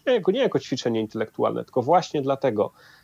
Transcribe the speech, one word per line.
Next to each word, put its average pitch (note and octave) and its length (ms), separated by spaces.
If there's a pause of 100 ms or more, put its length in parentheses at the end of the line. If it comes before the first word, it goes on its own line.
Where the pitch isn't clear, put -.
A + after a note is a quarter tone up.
Nie B3+ 80
jako, F#3+ 180
nie B3+ 80
jako G3 180
ćwiczenie A#2 420
intelektualne, A2+ 640
tylko - 180
właśnie D#3 400
dlatego, C3 500 (320)